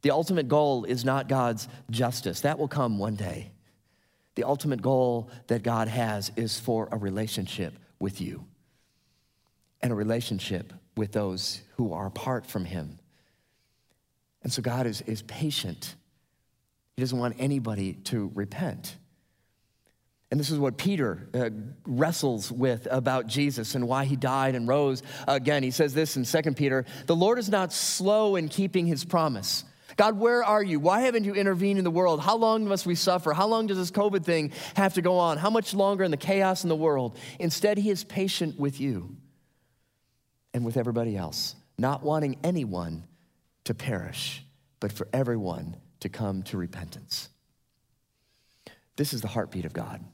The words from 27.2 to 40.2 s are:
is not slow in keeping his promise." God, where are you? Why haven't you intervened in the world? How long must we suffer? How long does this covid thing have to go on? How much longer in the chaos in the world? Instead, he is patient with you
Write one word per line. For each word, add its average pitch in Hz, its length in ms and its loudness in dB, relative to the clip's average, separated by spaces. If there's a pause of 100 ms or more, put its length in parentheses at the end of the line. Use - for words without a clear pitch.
is 202 80 -4
not 196 240 2
slow 208 640 2
in 160 120 0
keeping 185 380 0
his 156 180 0
promise." 147 600 0 (320)
God, 202 240 6
where 240 240 6
are 214 180 6
you? 170 160 2
Why 180 220 4
haven't 240 240 4
you 202 100 0
intervened 196 440 2
in 190 60 2
the 175 60 2
world? 165 300 4
How 196 160 4
long 220 280 4
must 196 220 0
we 175 80 2
suffer? 175 380 2
How 185 160 2
long 226 180 2
does 196 100 0
this 185 140 -2
covid 202 320 2
thing 160 300 0 (240)
have 196 180 4
to 185 80 2
go 180 160 4
on? 170 180 4
How 180 140 2
much 220 240 0
longer 196 300 4
in 170 80 2
the 143 40 0
chaos 190 460 2
in 175 60 0
the 160 80 4
world? 139 420 2 (220)
Instead, 190 360 2
he 208 140 2
is 185 140 -2
patient 180 520 -2
with 139 240 -2
you 101 360 -4 (1400)